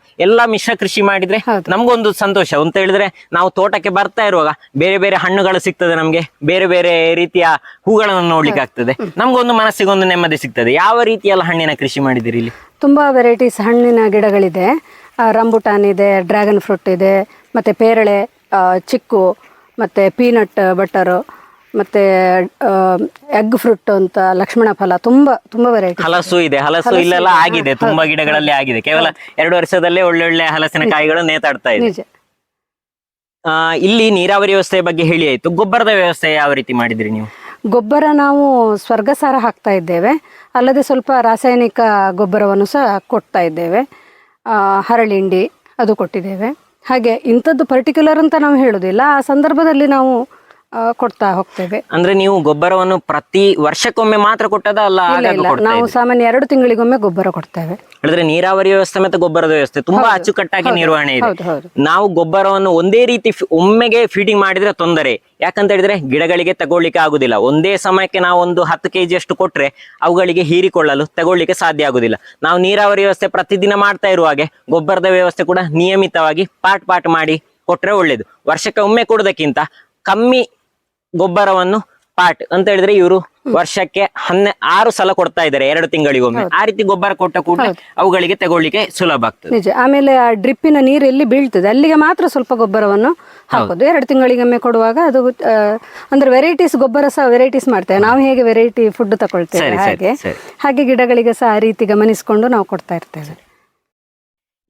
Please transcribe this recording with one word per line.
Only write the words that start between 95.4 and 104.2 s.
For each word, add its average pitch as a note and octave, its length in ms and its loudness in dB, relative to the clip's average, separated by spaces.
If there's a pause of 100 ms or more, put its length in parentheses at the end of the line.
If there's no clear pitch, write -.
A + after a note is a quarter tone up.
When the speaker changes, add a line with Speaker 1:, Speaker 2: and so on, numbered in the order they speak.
Speaker 2:
ಅಂದ್ರೆ C4+ 180 4
ವೆರೈಟೀಸ್ D4+ 460 2
ಗೊಬ್ಬರ C4+ 320 2
ಸಹ C4 200 0
ವೆರೈಟೀಸ್ B3+ 400 2
ಮಾಡ್ತೇವೆ F#3+ 320 0
ನಾವು, A#3+ 200 2
ಹೇಗೆ C4 220 2
ವೆರೈಟಿ A3+ 480 2
ಫುಡ್ G#3 260 -2
ತಗೊಳ್ತೇವೆ F3 520 -2
Speaker 1:
ಸರಿ, - 80 -2
ಸರಿ, G3 80 0
Speaker 2:
ಹಾಗೆ. F#3+ 320 -2
Speaker 1:
ಸರಿ. - 420 -12
Speaker 2:
ಹಾಗೆ C#4 260 0
ಗಿಡಗಳಿಗೆ A#3+ 480 2
ಸಹ A3 220 0
ಆ G#3 40 0
ರೀತಿ A3 280 0
ಗಮನಿಸಿಕೊಂಡು G#3+ 640 0
ನಾವು A3+ 160 0
ಕೊಡ್ತಾ F3 300 -8
ಇರ್ತೇವೆ. D#3 540 -14 (1200)